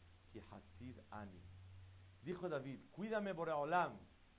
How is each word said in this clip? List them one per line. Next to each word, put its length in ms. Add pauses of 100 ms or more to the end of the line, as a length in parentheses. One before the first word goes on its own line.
(320)
Ki 80
Hasid 580 (120)
Ani. 300 (840)
Dijo 260
David, 320 (100)
Cuídame, 420
Boreolam, 640 (420)